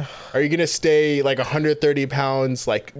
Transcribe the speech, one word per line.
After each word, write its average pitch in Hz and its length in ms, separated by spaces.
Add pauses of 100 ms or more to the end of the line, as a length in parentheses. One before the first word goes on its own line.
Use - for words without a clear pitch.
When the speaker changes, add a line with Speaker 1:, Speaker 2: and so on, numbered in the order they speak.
(180)
Speaker 1:
<sighs> - 160
Speaker 2:
are 131 60
you 147 80
gonna 165 180
stay, 151 560
like, 135 160
a 127 60
hundred 151 360
thirty 143 260
pounds, 131 600
like, 107 340